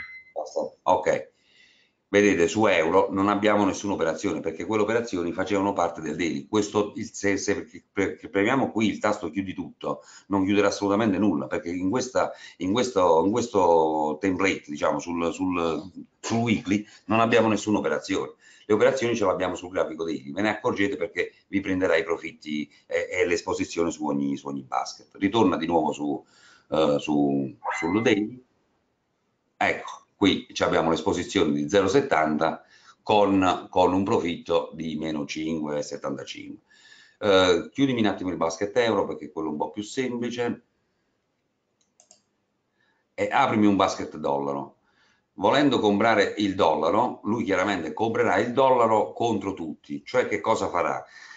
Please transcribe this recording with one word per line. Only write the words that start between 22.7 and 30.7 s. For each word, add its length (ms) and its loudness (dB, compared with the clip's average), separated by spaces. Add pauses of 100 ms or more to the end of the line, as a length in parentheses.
e, 240 -2
e 160 2
l'esposizione 640 -2
su 160 -6
ogni, 300 -2
su 100 -12
ogni 160 -8
basket. 520 -8
Ritorna 420 2
di 100 -4
nuovo 240 2
su, 340 -4 (440)
eh, 320 2
su, 560 0 (200)
sul 260 0
daily. 380 0 (1160)
Ecco, 340 -2 (260)
qui 360 2
ci 100 -2
abbiamo 260 2